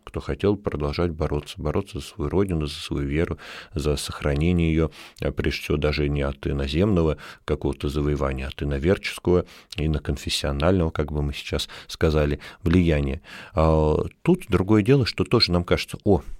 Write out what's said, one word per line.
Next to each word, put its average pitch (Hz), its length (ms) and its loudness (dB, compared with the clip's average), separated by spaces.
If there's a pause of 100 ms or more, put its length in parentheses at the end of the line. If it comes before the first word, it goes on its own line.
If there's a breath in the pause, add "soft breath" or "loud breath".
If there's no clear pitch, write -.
кто - 180 -10
хотел 95 340 0
продолжать 76 560 -2
бороться, 76 500 -4
бороться 76 380 -4
за 67 60 -12
свою - 240 -6
родину, 85 380 0
за 73 80 -8
свою 71 320 -6
веру, 73 300 -2 (360 loud breath)
за 73 240 0
сохранение 82 760 0
ее, 80 200 2 (300 loud breath)
а, 76 100 -2
прежде - 320 -2
всего, 78 140 0
даже 76 320 0
не 71 120 -2
от 69 260 -4
иноземного 76 720 2 (280 loud breath)
какого-то 73 440 -2
завоевания, 69 560 -2
а 65 40 -6
от - 140 -8
иноверческого, 82 840 0 (300 loud breath)
иноконфессионального, 78 1160 0
как 76 200 -4
бы 76 100 -2
мы 71 120 -2
сейчас - 340 -6 (200 loud breath)
сказали, 76 520 2 (240 loud breath)
влияния. 78 580 2 (320 loud breath)
А, 78 520 4 (160)
тут 180 280 2
другое 95 320 4
дело, 123 240 4
что - 200 -2
тоже 110 260 2
нам 87 140 2
кажется: - 400 -2
«О, 92 160 4 (180)